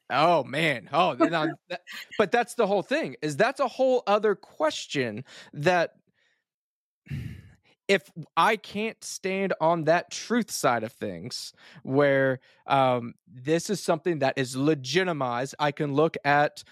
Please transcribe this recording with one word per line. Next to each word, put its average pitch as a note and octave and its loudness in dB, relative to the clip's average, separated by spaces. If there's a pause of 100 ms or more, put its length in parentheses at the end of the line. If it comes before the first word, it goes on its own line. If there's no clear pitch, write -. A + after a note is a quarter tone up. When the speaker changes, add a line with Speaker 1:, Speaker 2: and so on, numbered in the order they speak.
(100)
Speaker 1:
Oh, D#3 4
man. B2 -2
Oh, D#3+ 2
then E3 0
I'm D#3+ 0
Speaker 2:
<laughs> - -20
Speaker 1:
that, F3 -10 (360)
but G3+ 2
that's A#3+ 0
the A3+ 2
whole F#3+ 2
thing, A#3+ -2
is D3+ -2
that's A3+ 2
a C4 0
whole B3+ 2
other G#3 2
question C3+ -4 (280)
that E3 2 (1160)
<sighs> - -20 (800)
if G3 0 (280)
I G3 4
can't G#3+ -10
stand F#3+ -4
on E3 2
that E3 2
truth - -2
side A#2+ 0
of A2 -10
things, G2 -10 (300)
where, C3+ 2 (260)
um, B2+ 2 (120)
this C3 -2
is F#3+ -2
something E3+ 0
that C3+ 0
is C3 -4
legitimized. C#3 0
I D3 0
can C#3+ -4
look D#3 2
at, D3 2